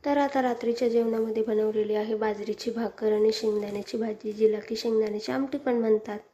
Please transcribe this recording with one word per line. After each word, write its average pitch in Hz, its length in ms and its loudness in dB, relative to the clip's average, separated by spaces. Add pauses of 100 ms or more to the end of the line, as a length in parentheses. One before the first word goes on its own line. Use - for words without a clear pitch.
तर 285 120 2
आता 277 240 2
रात्रीच्या 240 480 0
जेवणामध्ये 226 540 0
बनवलेली 214 520 0
आहे 214 200 -2
बाजरीची 214 560 -4
भाकर 220 400 -2
आणि 214 220 4
शेंगदाण्याची 208 640 -4
भाजी, 214 340 -4
जिला 214 280 4
की 226 160 -6
शेंगदाण्याची 220 560 0
आमटी 262 260 -2
पण 269 180 0
म्हणतात. 220 440 0 (140)